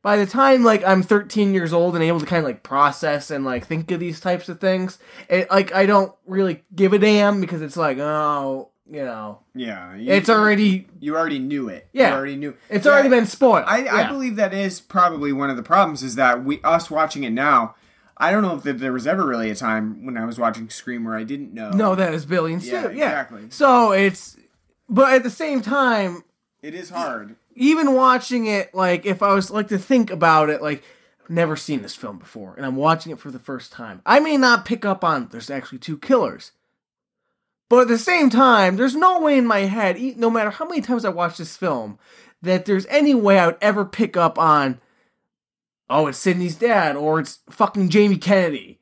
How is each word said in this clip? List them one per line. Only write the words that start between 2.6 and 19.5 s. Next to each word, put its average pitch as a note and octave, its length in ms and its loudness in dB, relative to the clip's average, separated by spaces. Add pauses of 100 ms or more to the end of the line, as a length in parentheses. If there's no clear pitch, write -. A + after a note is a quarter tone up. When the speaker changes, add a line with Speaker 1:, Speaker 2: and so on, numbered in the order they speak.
Speaker 1:
process C#3+ 680 0
and, C#3 140 -6
like, B2 220 -6
think D#3+ 240 -6
of E3 100 -4
these E3+ 180 -8
types F3+ 300 -4
of F3+ 100 -14
things, F#3 380 -2 (320)
it, F3+ 200 0
like, G3 240 2
I G3 120 4
don't G3 260 2 (160)
really F#3 360 -2 (120)
give F#3+ 160 4
a G#3 80 4
damn G#3 400 4
because F3 220 -6
it's D3+ 160 -10
like, C#3+ 220 -2
oh, D3 720 -4 (200)
you C#3+ 140 -8
know. G#2+ 340 -12 (160)
Speaker 2:
Yeah, F#2+ 400 -12
you, A2+ 160 -6
Speaker 1:
It's G3 180 2
already G#3+ 580 2 (120)
Speaker 2:
you D3+ 160 -6
already D#3 240 -4
knew C3+ 300 -6
it. - 240 -16
Speaker 1:
Yeah. B3 160 2
Speaker 2:
You C3+ 60 0
already C#3 200 -6
knew. C#3+ 180 -10 (160)
Speaker 1:
It's G3+ 160 -2
Speaker 2:
Yeah. C#4+ 60 8
Speaker 1:
already C#4 160 6
been A#3+ 200 4
spoiled. G#3+ 380 2
Speaker 2:
I, G#3+ 120 0
I C4 240 0
Speaker 1:
Yeah. A#3+ 100 0
Speaker 2:
believe B3+ 240 -6
that G3 180 -2
is F#3+ 280 -6
probably D#3+ 500 0
one C#3 180 -2
of C3 60 -4
the A#2+ 80 -10
problems E3 400 2
is B2 120 -8
that B2 280 2
we, C#3+ 200 -4
us E3 280 0
watching D3+ 320 -2
it A#2 80 -4
now, B2 440 0 (420)
I D#3+ 140 0
don't G#3 100 2
know F3+ 160 -2
if C3+ 60 -14
that C3+ 160 -6
there C3 120 -4
was B2+ 160 -6
ever F#3 180 0
really A#2 240 -4
a G#2 60 -6